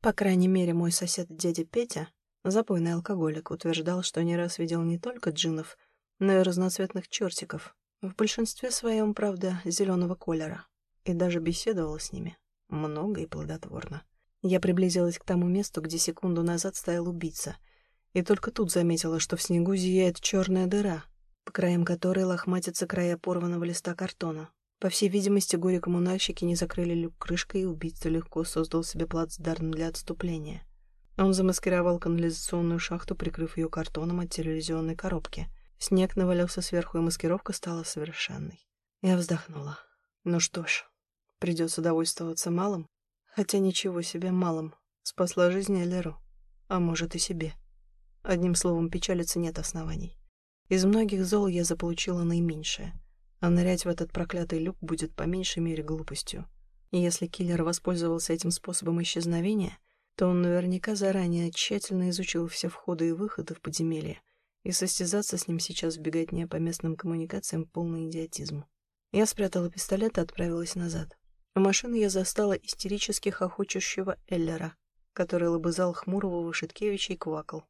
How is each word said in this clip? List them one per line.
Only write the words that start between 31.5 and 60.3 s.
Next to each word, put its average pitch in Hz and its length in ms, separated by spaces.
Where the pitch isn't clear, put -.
канализационную 170 840
шахту, 170 360
прикрыв 165 420
ее 160 120
картоном 165 500
от 175 100
телевизионной 160 640
коробки. 165 520
Снег 185 380
навалился 180 440
сверху, 175 360
и 165 40
маскировка 165 520
стала 170 300
совершенной. 151 840
Я 185 140
вздохнула. 160 640
Ну 175 140
что 165 260
ж, - 200
придется 170 420
довольствоваться 165 720
малым. 180 360
Хотя 202 260
ничего 185 420
себе 175 300
малым. 165 440
Спасла 180 480
жизнь 196 280
Эллеру. 175 380
А 185 120
может, 165 360
и 165 40
себе. 160 340
Одним 175 320
словом, 170 340
печалиться 175 500
нет 165 180
оснований. 160 600
Из 185 160
многих 202 420
зол 202 220
я 175 160
заполучила 170 600
наименьшее. 170 720
А 175 60
нырять 175 340
в 180 40
этот 170 220
проклятый 175 460
люк 170 240
будет 160 320
по - 100
меньшей 175 360
мере 165 240
глупостью. 156 640
И 185 80
если 175 300
киллер 170 340
воспользовался 165 720
этим 170 160
способом 170 540
исчезновения, 170 760
то 185 100
он 180 160